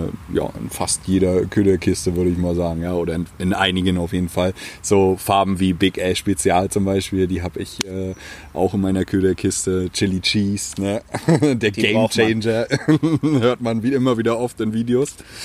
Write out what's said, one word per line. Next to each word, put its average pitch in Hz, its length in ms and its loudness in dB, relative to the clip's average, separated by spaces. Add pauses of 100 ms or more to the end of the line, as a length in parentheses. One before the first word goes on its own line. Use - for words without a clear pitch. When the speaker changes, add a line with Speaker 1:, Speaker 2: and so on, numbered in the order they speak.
(340)
Speaker 1:
ja, 80 160 -2 (120)
in - 80 -8
fast - 360 -6
jeder 92 400 2
Köderkiste, 92 720 2
würde 90 140 2
ich 85 60 -2
mal 87 160 0
sagen, 85 280 -2
ja, 87 100 -4
oder 85 240 -2
in, 87 120 -4 (120)
in 92 140 0
einigen 92 440 0
auf 85 140 -2
jeden 90 160 -2
Fall. 92 260 -2 (280)
So 95 340 4
Farben 98 460 0
wie 92 100 4
Big 90 320 0
A 92 120 2
Spezial 95 540 2
zum 101 140 0
Beispiel, 95 440 0
die 90 160 -2
hab 87 120 -6
ich, - 300 -8
äh, 95 280 -6 (400)
auch 92 200 0
in 101 80 0
meiner 95 240 0
Köderkiste. 92 880 0
Chili 92 280 0
Cheese, 101 440 0 (160)
ne? 101 200 -2 (260)
<laughs> 160 140 4 (160)
Der 107 140 2
Speaker 2:
Die 104 220 -2
braucht 110 240 2
man. 110 100 4 (140)
Speaker 1:
Gamechanger. 113 260 0 (200)
<laughs> 151 540 2
Hört 123 200 2
man 113 220 -2
wie 135 100 0
immer 127 240 2
wieder 113 220 0
oft 120 220 -4
in 110 120 -2
Videos. 120 420 0 (300)